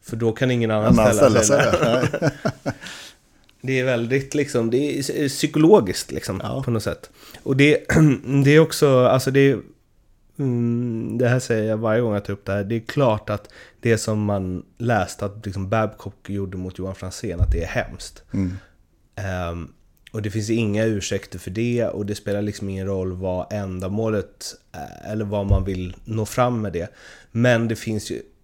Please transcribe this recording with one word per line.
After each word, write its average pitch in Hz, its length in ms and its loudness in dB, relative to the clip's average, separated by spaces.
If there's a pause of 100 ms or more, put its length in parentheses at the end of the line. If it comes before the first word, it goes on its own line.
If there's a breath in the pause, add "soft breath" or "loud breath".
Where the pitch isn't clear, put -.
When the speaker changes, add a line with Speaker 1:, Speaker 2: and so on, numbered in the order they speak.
Speaker 1:
För - 140 -12
då 113 160 0
kan 127 200 0
ingen 117 200 0
annan 110 280 4
Speaker 2:
Annan 110 160 6
Speaker 1:
ställa 104 280 6
Speaker 2:
ställa - 200 4
Speaker 1:
sig 120 80 2
Speaker 2:
sig, - 100 2
Speaker 1:
där. 127 500 0 (320)
Speaker 2:
ja. 139 140 -4
Speaker 1:
<laughs> - 40 -20 (800 loud breath)
Det 131 180 0
är 127 40 0
väldigt, 131 520 0
liksom, 135 360 0
det 120 60 2
är 139 260 0
psy-, 143 260 -2
psykologiskt, 151 840 4
liksom, 92 320 -6
Speaker 2:
Ja. 131 200 -6
Speaker 1:
på 123 80 -4
något 110 120 -2
sätt. - 260 -6 (340 loud breath)
Och 135 140 -2
det, 143 280 6 (240)
<clears throat> 135 360 2
det 143 60 6
är 151 80 8
också, 139 460 4
alltså 127 260 4
det 135 80 4
är, 139 200 4 (800)
mm, 120 800 -2
det 123 100 2
här 127 120 2
säger 110 300 -2
jag 107 80 0
varje 113 240 0
gång 113 120 0
jag 101 120 -2
tar 101 80 -6
upp - 120 -12
det 95 60 -4
här. 101 120 -2
Det 107 120 -4
är 117 40 -2
klart 113 500 -2
att 104 200 -6 (300 loud breath)
det 113 180 2
som 107 260 -2
man 95 420 -2 (120)
läste 110 480 -2
att, 104 200 -10
liksom, 95 240 -6
Babcock 110 600 -4
gjorde 98 280 -6
mot 92 220 -10
Johan 95 160 -8
Franzén, 92 460 -8
att 92 100 2
det 85 120 0
är 80 40 -6
hemskt. - 560 -8 (100)
Speaker 2:
Mm. 92 200 -2 (640 loud breath)
Speaker 1:
Ehm, 87 580 -8 (380)
och 113 100 -8
det 104 100 -6
finns 104 180 -4
inga 110 360 0
ursäkter 98 540 -4
för 92 120 -10
det, 117 360 -2
och 101 180 -6
det 101 100 -6
spelar 104 260 -4
liksom 104 280 -6
ingen 95 180 -6
roll 92 260 -4
vad 92 400 -6
ändamålet 101 1000 -6 (160)
är, 55 400 -14
eller 107 140 -4
vad 101 200 -2
man 98 180 2
vill 92 320 -6 (100)
nå 110 200 -4
fram 123 360 0
med 98 120 -4
det. 82 180 -6 (400 loud breath)
Men 117 360 2
det 110 80 -2
finns 107 360 -6
ju 60 100 -8 (220)